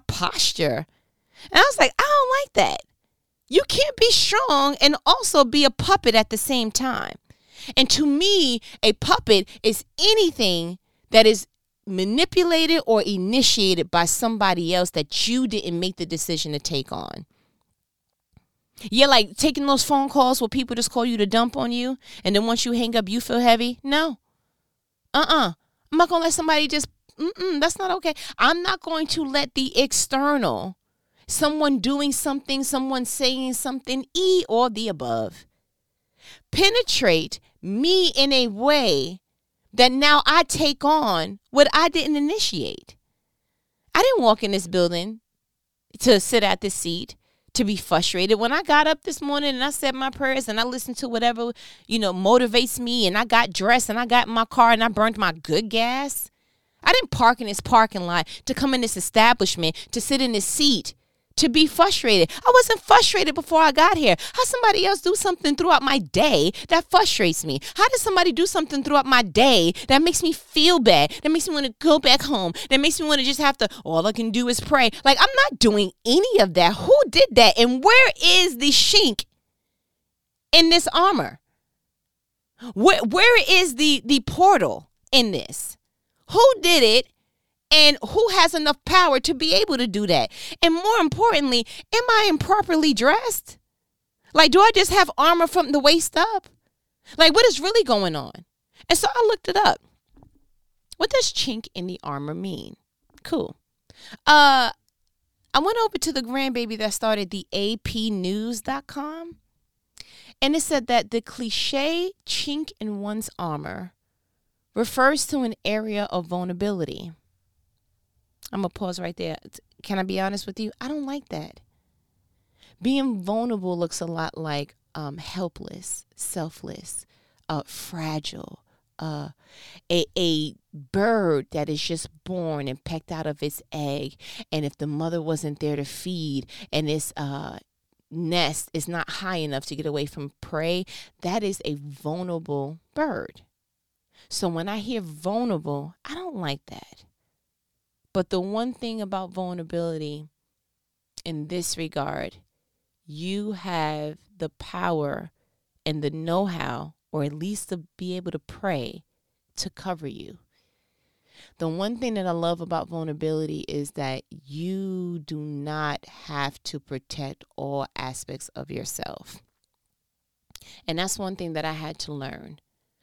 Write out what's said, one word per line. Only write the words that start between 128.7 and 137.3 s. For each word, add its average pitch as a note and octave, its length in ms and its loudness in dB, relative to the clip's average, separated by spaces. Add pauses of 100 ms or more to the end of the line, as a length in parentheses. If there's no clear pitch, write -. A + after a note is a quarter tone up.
uh, D3+ 300 -10 (640)
a, E3+ 140 0 (100)
a D#3+ 380 -2 (180)
bird F#3 800 -2
that D3+ 180 -6
is D3+ 140 -6
just - 280 -8 (160)
born D#3+ 420 -6
and C3 160 -10
pecked - 280 -10
out D#3+ 140 -8
of D3 160 -8
its D3 300 -8
egg. C#3+ 460 -8 (340)
And D#3 140 -4
if C#3+ 120 -10
the C#3+ 80 -8
mother D#3+ 340 -6
wasn't D#3 400 -6
there D3 160 -4
to C#3+ 100 -6
feed D#3 600 -8 (260)
and D#3 160 -2
this, D3+ 300 -6
uh, C#3+ 400 -10 (540)